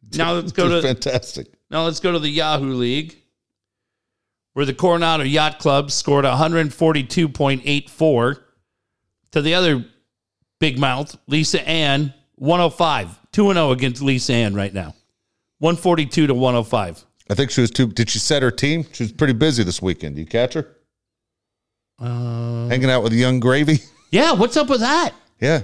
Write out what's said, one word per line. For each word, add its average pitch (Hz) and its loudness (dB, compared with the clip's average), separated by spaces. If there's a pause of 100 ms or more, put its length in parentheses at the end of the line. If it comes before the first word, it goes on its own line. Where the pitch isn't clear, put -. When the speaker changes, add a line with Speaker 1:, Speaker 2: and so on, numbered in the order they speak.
(140)
Speaker 1:
Now 165 -2
let's 170 -6
go 180 0
Speaker 2:
<laughs> 170 2
That's - -6
Speaker 1:
to 143 0 (220)
Speaker 2:
fantastic. - -6 (220)
Speaker 1:
now 160 -4
let's 165 -4
go 180 0
to 170 0
the 151 -4
Yahoo 147 -2
League, 127 -4 (1400)
where 143 -2
the 135 -2
Coronado 165 2
Yacht 151 0
Club 143 0
scored 143 0
a 127 2
hundred 156 0
forty-two 160 0
point 135 -2
eight 143 -2
four 135 0 (840)
to 156 0
the 156 0
other 160 2 (760)
big 143 0
mouth, 135 -2 (100)
Lisa 151 0
Ann, 147 0 (220)
one 165 0
oh 170 4
five. 120 -2 (120)
Two 202 2
and 185 2
oh 151 2
against 127 -2
Lisa 135 0
Ann 110 0
right 98 -4
now. 85 -10 (640)
One 165 0
forty-two 160 2
to 135 2
one 123 2
oh 117 0
five. 98 -4 (280)
Speaker 2:
I 104 0
think 135 -2
she - 0
was 117 4
too, 131 0
did 107 -2
she - -4
set 143 0
her 123 2
team? 151 -2
She - -6
was 107 -6
pretty 143 0
busy 120 2
this 87 -2
weekend. 80 -6
Do 76 -10
you 80 -10
catch 120 -2
her? 151 -8 (1200)
Speaker 1:
Uh, 120 -6
Speaker 2:
Hanging 127 2
out 127 2
with 110 0
Young 127 2
Gravy? 143 4 (320)
Speaker 1:
Yeah, 294 4
what's 240 2
up 294 2
with 262 2
that? 277 0 (260)
Speaker 2:
Yeah. 139 2